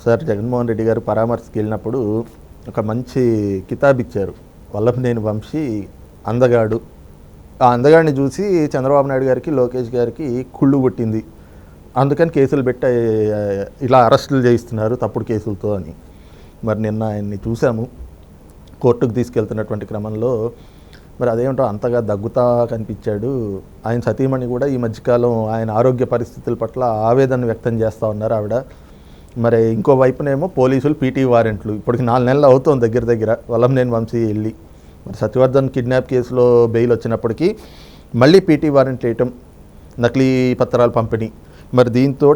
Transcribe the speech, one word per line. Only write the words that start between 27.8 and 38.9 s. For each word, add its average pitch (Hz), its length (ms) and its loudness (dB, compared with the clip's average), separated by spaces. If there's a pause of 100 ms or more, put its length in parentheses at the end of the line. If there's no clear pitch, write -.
ఉన్నారు 107 260 -4
ఆవిడ. 107 280 -2 (760)
మరి 113 360 2
ఇంకో 123 220 2
వైపునేమో 135 520 0
పోలీసులు 135 460 0
పీటీ 135 300 -2
వారెంట్లు, 113 500 0
ఇప్పటికి 117 300 -4
నాలుగు 120 240 0
నెలలు 143 180 4
అవుతోంది 135 420 4
దగ్గర 113 180 -2
దగ్గర 113 300 0 (140)
వల్లభనేని 123 420 2
వంశీ 113 340 -2
వెళ్ళి. 107 280 -4 (540)
మరి - 140 -12
సత్యవర్ధన్ 131 480 2
కిడ్నాప్ 127 400 -2
కేసులో 123 580 4
బెయిల్ 117 240 0
వచ్చినప్పటికీ 117 640 -2 (600)
మళ్ళీ 147 240 6
పీటీ 160 300 2
వారెంట్లు 135 380 2